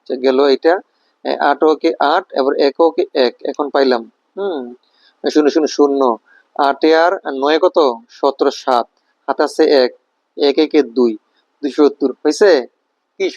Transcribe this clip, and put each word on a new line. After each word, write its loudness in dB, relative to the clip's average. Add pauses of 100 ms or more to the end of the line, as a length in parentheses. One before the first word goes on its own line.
তো -8 (120)
গেল 2 (160)
এটা, 2 (500)
এ, -4 (180)
আট -2 (100)
ওকে 0 (220)
আট, -2 (140)
এবার 0 (140)
এক -2 (100)
ওকে -2 (220)
এক, -2 (160)
এখন -6
পাইলাম, 0 (340)
হুম, -6 (640)
শূন্য, 0
শূন্য, 0
শূন্য, 0 (560)
আটে 0 (140)
আর 2 (300)
নয় 0
কত? 0 (400)
সতেরো, 0 (100)
সাত, 0 (400)
হাতে -2
আছে -2 (200)
এক, 0 (460)
এক 0
একে 0 (160)
দুই, 2 (500)
দুইশো -4
সত্তর 0 (120)
হয়েছে? 2 (720)
কি -4 (100)